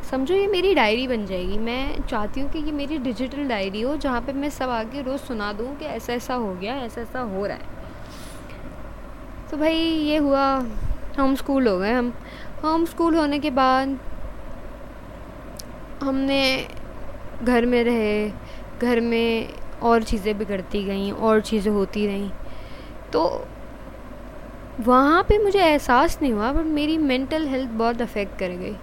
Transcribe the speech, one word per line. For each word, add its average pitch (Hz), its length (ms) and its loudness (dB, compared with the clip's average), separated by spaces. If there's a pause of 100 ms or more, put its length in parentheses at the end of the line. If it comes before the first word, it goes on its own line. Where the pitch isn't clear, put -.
(120)
समझो, 269 220 0
ये 392 140 4
मेरी 381 280 4
डायरी 240 320 4
बन 226 180 -2
जाएगी। 185 320 -2
मैं 247 500 0
चाहती 214 320 -2
हूँ 285 120 2
कि 320 80 0
ये 302 120 -2
मेरी 285 260 -2
डिजिटल 262 500 -2
डायरी 202 340 -2
हो, 285 160 0
जहाँ 254 240 0
पे 269 120 -4
मैं 277 160 -2
सब 262 200 -4
आके 233 320 -4
रोज़ 262 200 -4
सुना 208 320 -6
दूँ 240 220 -6
कि 302 100 -10
ऐसा 240 280 -6
ऐसा 247 200 -4
हो 214 220 -2
गया, 202 200 -6
ऐसा 240 260 -6
ऐसा 254 180 -8
हो 202 260 -4
रहा - 120 -4
है। - 60 -10 (1900)
तो 302 60 -4
भाई, 320 200 4
ये 311 400 2
हुआ, 269 480 2 (540)
होम 269 160 4
स्कूल 269 320 2
हो 190 120 4
गए 202 120 0
हम। 240 220 2 (500)
होम 330 220 2
स्कूल 330 300 2
होने 294 240 2
के 294 120 0
बाद 262 480 4 (2000)
हमने 269 640 2 (760)
घर 240 220 4
में 240 180 4
रहे, 214 460 2 (520)
घर 240 180 4
में 233 500 2 (340)
और 233 200 6
चीज़ें 214 340 0
बिगड़ती 202 460 -2
गईं, 196 280 -2
और 220 300 4
चीज़ें 214 300 2
होती 208 360 2
रहीं। 196 240 -2 (840)
तो - 340 2 (1300)
वहाँ 277 440 8
पे 415 140 6
मुझे 403 220 4
एहसास 302 600 6
नहीं 262 120 2
हुआ, 214 200 0
but 320 120 2
मेरी 302 320 0
मेंटल 285 500 0
हेल्थ 262 220 -2
बहुत 233 320 0
अफेक्ट 208 380 -4
कर 185 100 -2
गई। 185 340 -6